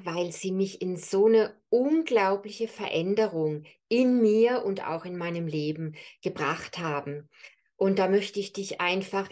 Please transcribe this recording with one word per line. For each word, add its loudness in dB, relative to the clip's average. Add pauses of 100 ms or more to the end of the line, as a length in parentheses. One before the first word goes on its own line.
weil -4
sie -6
mich -2
in -4
so 2
eine 4 (140)
unglaubliche 2
Veränderung -2 (240)
in 4
mir 4
und -4
auch -6
in -8
meinem -4
Leben -4 (260)
gebracht -4
haben. -6 (460)
Und 2
da 4
möchte 0
ich -6
dich -8
einfach -2